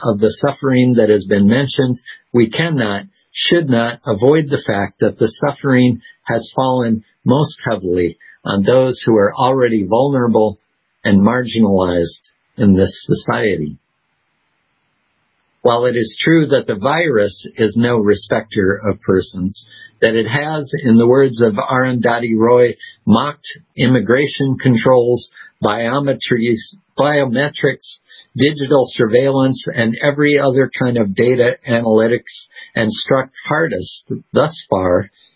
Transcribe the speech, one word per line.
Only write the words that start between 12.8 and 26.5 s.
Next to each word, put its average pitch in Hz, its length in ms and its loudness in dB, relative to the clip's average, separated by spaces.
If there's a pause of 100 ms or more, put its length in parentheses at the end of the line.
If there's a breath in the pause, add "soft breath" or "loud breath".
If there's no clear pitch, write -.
society. 101 720 -4 (1800)
While 120 240 0
it 123 100 0
is 113 240 -4
true 160 280 2
that 123 200 0
the 113 100 -4
virus 127 680 -2 (100)
is 110 200 -2
no 120 220 0
respecter 101 840 -2
of 98 200 -4
persons, 95 640 -2 (320 loud breath)
that 110 140 2
it 113 120 0
has, 147 460 -6 (100)
in 113 140 4
the 117 100 4
words 127 360 2
of 110 120 4
Arundhati 120 840 -2
Roy, 120 400 4 (300 loud breath)
mocked 131 400 0 (300)
immigration 131 840 0
controls, 123 720 2 (320 loud breath)
biometries, 117 1120 -2 (220)